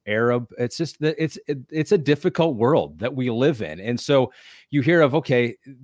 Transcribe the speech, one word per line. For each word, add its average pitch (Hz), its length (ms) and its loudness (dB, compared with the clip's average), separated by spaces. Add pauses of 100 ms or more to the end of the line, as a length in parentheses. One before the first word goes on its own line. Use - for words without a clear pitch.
Arab. 120 500 0
It's 120 220 -6
just - 220 -8
that 151 180 -2
it's, 160 200 -4 (100)
it, 143 100 -4 (120)
it's 156 220 -2
a 202 60 4
difficult 151 580 0
world 101 440 2
that 127 140 -4
we 127 160 -2
live 123 300 0
in. 80 180 -8
And 117 200 -4
so 135 340 2 (380)
you 143 100 0
hear 165 220 4
of, 135 140 4
okay, 120 400 0 (280)